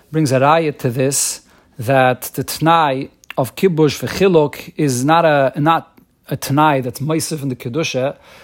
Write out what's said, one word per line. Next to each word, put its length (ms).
brings 180
a 80
raya 420
to 100
this, 500
that 440
the 100
Tanai 640
of 180
Kibush 500
V'Chiluk 720
is 260
not 220
a, 340
not 400
a 80
Tanai 460
that's 180
Meisiv 420
in 60
the 80
Kedusha, 640